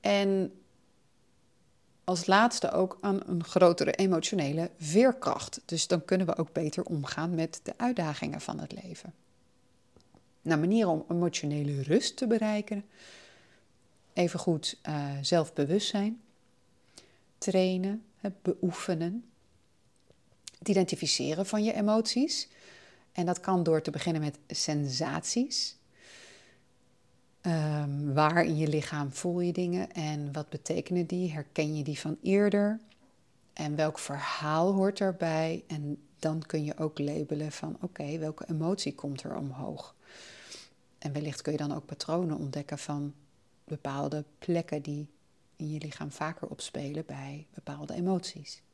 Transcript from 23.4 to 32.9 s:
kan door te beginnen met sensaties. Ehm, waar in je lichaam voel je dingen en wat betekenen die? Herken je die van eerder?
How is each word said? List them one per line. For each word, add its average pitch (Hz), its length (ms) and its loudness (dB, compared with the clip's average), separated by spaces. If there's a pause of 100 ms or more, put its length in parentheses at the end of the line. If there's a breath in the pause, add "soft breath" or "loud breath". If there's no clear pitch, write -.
kan 185 220 2
door 160 200 4
te 156 80 -4
beginnen 156 320 -2
met 147 160 -4 (100)
sensaties. 147 1300 -2 (1600 loud breath)
Ehm, 147 720 0
waar 156 320 6
in 160 120 2
je 156 120 2
lichaam 147 440 -2
voel 175 280 -2
je 175 120 2
dingen 180 400 -2
en 147 400 -4
wat 151 160 -6
betekenen 175 580 -2
die? 180 260 -2
Herken 151 440 -2
je 147 80 -2
die 143 140 -4
van - 240 -4
eerder? 202 580 4 (720)